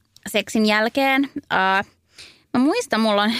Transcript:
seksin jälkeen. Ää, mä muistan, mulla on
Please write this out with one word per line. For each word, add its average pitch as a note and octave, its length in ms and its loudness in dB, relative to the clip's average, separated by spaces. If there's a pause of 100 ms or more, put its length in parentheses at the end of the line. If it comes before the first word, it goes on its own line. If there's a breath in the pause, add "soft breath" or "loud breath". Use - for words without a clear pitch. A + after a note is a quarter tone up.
(260)
seksin G#3+ 400 0
jälkeen. C4+ 640 0 (200)
Ää, F#3+ 340 0 (720 loud breath)
mä B3 60 2
muistan, D4+ 400 0
mulla G#3 220 2
on A3 180 0